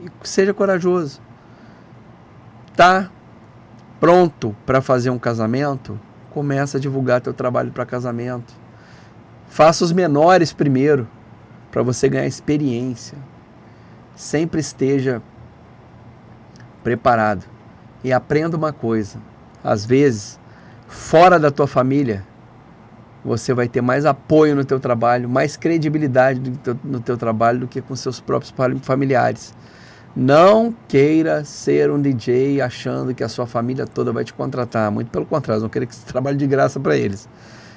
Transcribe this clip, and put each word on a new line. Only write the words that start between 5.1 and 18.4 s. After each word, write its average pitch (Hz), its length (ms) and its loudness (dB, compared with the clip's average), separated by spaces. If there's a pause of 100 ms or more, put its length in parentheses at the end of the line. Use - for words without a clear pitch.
um 123 80 -2
casamento, 117 840 -4 (300)
começa 139 480 -4
a - 20 -2
divulgar 131 400 0
teu 123 140 -8
trabalho 123 360 -4
pra 123 140 -8
casamento. 123 720 -8 (920)
Faça 160 360 4
os 170 80 0
menores 170 600 4
primeiro, 139 540 2 (640)
pra 123 120 -2
você 127 260 0
ganhar 135 180 -2
experiência. 135 920 -4 (1000)
Sempre 165 440 -4
esteja 135 600 -2 (1600)
preparado. 113 640 0 (580)
E 127 100 -2
aprenda 156 440 -2